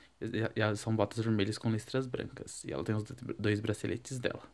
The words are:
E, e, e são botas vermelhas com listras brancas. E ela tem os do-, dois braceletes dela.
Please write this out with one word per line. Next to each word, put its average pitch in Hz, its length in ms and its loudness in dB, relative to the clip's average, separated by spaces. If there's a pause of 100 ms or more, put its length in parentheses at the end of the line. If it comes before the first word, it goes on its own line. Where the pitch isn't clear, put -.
(220)
E, - 40 -4
e, 110 360 0
e 107 140 4
são 110 200 0
botas 107 300 2
vermelhas 107 320 2
com 117 140 2
listras 131 340 0
brancas. - 600 -6
E 131 60 -4
ela - 120 -2
tem 113 100 2
os 107 100 2
do-, - 360 -8
dois 104 200 4
braceletes 110 600 -2
dela. - 240 -2 (100)